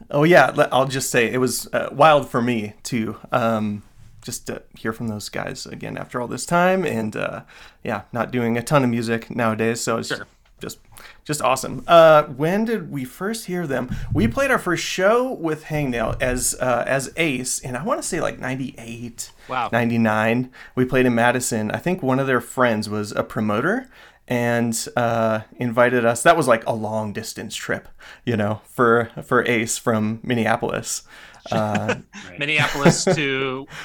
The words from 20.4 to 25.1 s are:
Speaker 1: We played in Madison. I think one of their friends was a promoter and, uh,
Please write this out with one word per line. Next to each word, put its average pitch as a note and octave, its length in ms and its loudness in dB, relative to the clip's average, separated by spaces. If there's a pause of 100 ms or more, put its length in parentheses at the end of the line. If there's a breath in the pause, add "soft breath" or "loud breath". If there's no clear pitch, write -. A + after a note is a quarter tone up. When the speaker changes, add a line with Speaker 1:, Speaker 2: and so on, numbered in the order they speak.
Speaker 1:
We B2+ 100 2
played B2+ 220 2
in A#2+ 80 2
Madison. A#2 560 0
I G#2 60 -4
think F3+ 260 -4
one C3 160 2
of C3+ 80 -2
their B2+ 140 2
friends A2+ 460 0
was G#2 260 -6
a A2+ 100 -2
promoter B2+ 680 -2 (380 loud breath)
and, A#2+ 680 0
uh, A2+ 460 0 (160)